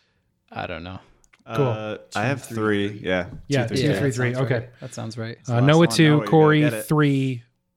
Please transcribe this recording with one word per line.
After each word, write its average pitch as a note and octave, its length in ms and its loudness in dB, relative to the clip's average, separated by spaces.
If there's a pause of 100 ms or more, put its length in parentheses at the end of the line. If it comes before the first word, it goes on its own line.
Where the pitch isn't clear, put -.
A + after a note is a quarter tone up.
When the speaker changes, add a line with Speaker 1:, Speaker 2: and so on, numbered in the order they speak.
(500)
Speaker 1:
I G2+ 160 -10
don't E2+ 160 -10
know. F#2 160 -14 (560)
Speaker 2:
Cool. C3+ 120 -2
Speaker 3:
Uh, G#2+ 320 -6 (180)
I G#2 80 -4
have B2 240 -6
Speaker 4:
Two, A#2 60 -14
three, G#2 340 -2
Speaker 3:
three. G#2+ 100 -10
Speaker 4:
three. - 100 -8
Speaker 3:
Yeah. F2+ 180 -2 (220)
Speaker 2:
Yeah, C3 180 -2
Speaker 3:
Two, - 20 -8
three, G#2 80 -4
Speaker 2:
two, C3 120 0
Speaker 1:
Yeah, - 100 0
Speaker 2:
three, C#3+ 120 0
Speaker 1:
that A#2 60 -6
Speaker 2:
three. B2 180 -2
Speaker 1:
sounds C3 120 -2
Speaker 2:
Okay. B2 80 -2
Speaker 1:
right. A#2 260 -10
That C3 140 -16
sounds A2+ 240 -12
right. A2+ 200 -10
Speaker 3:
It's - 100 -14
the B2 40 -2
Speaker 2:
Uh, A#2 80 0
Speaker 3:
last B2+ 60 4
Speaker 2:
Noah, D#3 120 6
Speaker 3:
one. E3 120 6
Speaker 2:
two, E3 180 2
Speaker 3:
Noah, D3+ 60 6
you D3+ 60 4
gotta - 100 -4
Speaker 2:
Corey, D3+ 300 6
Speaker 3:
get D3 120 2
it. A2 140 -6
Speaker 2:
three, C3+ 560 0 (340)